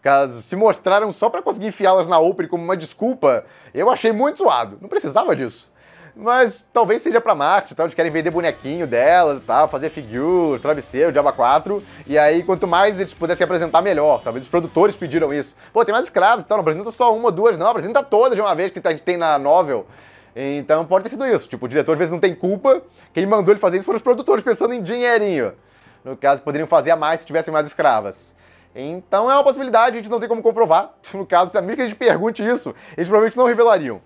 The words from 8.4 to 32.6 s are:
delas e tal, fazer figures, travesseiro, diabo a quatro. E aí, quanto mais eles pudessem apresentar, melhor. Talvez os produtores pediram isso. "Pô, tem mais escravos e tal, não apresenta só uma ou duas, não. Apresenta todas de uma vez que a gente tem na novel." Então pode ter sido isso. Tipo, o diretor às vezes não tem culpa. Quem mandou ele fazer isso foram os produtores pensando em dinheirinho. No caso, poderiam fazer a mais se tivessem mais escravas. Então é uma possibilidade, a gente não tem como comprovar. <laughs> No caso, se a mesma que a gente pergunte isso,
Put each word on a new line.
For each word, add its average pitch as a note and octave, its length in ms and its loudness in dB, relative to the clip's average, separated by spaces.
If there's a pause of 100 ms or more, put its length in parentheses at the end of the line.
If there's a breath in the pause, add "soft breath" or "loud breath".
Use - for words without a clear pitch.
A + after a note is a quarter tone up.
delas C#3+ 520 2
e G#2+ 40 -16
tal, C#3 260 2
fazer D3+ 220 -6
figures, D3 720 -2
travesseiro, D3 520 -2
diabo C#3+ 160 2
a C3 40 0
quatro. D#3+ 500 0 (240 loud breath)
E C#3+ 120 0
aí, D#3 240 4
quanto F#3 240 -2
mais F#3 340 0
eles F#3 140 -8
pudessem E3+ 300 -2
apresentar, E3+ 360 0
melhor. D#3 420 2
Talvez B2 220 -8
os - 60 -20
produtores E3+ 460 0
pediram D#3 360 -2
isso. D3 240 -8 (160 loud breath)
"Pô, A3+ 120 2
tem G3+ 80 -2
mais B3+ 140 0
escravos G3+ 380 2
e - 20 -20
tal, G#3 120 0
não F#3+ 40 -2
apresenta E3 280 -4
só A#3 260 2
uma A#3 100 -4
ou F3 60 2
duas, G3+ 240 2
não. F3 120 0
Apresenta G#3 340 0
todas A3+ 320 2
de G3+ 80 -2
uma G3 120 0
vez F3+ 160 -2
que F3+ 160 -8
a F3 40 2
gente D3+ 120 -6
tem F3+ 140 -2
na D#3 220 2
novel." C#3 480 2 (480 soft breath)
Então C#3+ 500 -2
pode F#3+ 200 0
ter - 60 -12
sido C4+ 160 -6
isso. G#3+ 220 0
Tipo, B2+ 180 -10
o - 20 -8
diretor C#3 240 0
às D3 60 0
vezes E3 140 -2
não E3+ 80 -6
tem F3+ 140 0
culpa. G#3 480 0 (300 soft breath)
Quem F3+ 140 -2
mandou G3+ 260 2
ele G#3 80 2
fazer F3+ 160 2
isso G3 100 -4
foram - 100 -2
os G#3+ 60 -6
produtores B3 420 0
pensando A#3 300 -2
em A#3 80 -8
dinheirinho. G#3 680 0 (520 soft breath)
No C3 120 -12
caso, C#3 260 0
poderiam D3 240 -4
fazer D#3 240 2
a E3 60 4
mais D#3+ 240 -2
se - 60 -20
tivessem D#3 260 -4
mais D3+ 140 0
escravas. A2+ 680 -2 (420 soft breath)
Então F#3 560 -4
é C4+ 40 4
uma C#4+ 100 2
possibilidade, B3 540 2
a - 20 -8
gente G#3 100 -14
não A#3 100 -2
tem A#3 80 -8
como A3+ 140 -4
comprovar. G3 600 2
<laughs> - 100 -18
No G3 140 -10
caso, E3+ 240 2
se G#3+ 80 -2
a - 20 2
mesma F3+ 160 -6
que C4+ 60 -4
a B3 40 0
gente G#3+ 100 -10
pergunte G#3+ 460 0
isso, A#3+ 320 -4 (220 loud breath)